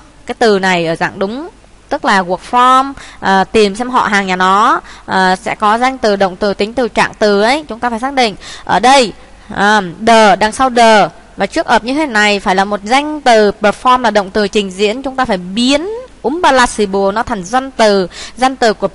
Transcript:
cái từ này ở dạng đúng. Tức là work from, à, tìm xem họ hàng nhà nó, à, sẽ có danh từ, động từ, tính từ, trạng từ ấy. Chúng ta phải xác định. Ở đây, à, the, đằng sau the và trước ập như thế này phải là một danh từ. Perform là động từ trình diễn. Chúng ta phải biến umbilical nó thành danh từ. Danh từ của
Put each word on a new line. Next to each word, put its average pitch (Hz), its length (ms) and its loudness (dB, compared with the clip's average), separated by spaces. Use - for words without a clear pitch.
cái 240 120 -8
từ 214 200 2
này 185 280 0
ở 165 100 -2
dạng 165 220 -6
đúng. 233 300 -6
Tức 294 160 -6
là 262 180 2
work 180 160 -4
from, 262 420 4
à, 190 240 2
tìm 208 300 0
xem 240 160 -6
họ 247 160 0
hàng 202 200 0
nhà 185 100 -2
nó, 196 440 2
à, 190 300 0
sẽ - 180 -6
có 214 240 0
danh 254 200 -2
từ, 214 180 0
động 196 200 -2
từ, 202 180 -2
tính 214 200 -4
từ, 247 140 -2
trạng 214 300 -2
từ 208 240 2
ấy. 262 260 0
Chúng 226 120 -12
ta 247 100 -4
phải 233 80 -6
xác 254 160 -6
định. 240 220 0
Ở - 160 0
đây, 247 320 4
à, 208 260 2
the, 220 300 6
đằng 214 160 0
sau 262 180 0
the 226 380 4
và 185 100 -4
trước 320 200 -4
ập 220 180 0
như 247 100 -6
thế 311 120 -2
này 208 340 0
phải 190 140 -2
là 190 100 2
một 208 200 -6
danh 285 360 -2
từ. 220 400 4
Perform 247 400 2
là 240 100 0
động 208 200 -2
từ 208 180 -2
trình 196 220 -2
diễn. 208 320 -2
Chúng 269 140 -8
ta 254 80 -2
phải 233 120 -2
biến 240 520 -2
umbilical 240 920 -2
nó 220 80 -4
thành 226 220 -6
danh 254 260 -4
từ. 202 380 0
Danh 262 200 -2
từ 240 160 0
của 196 220 -4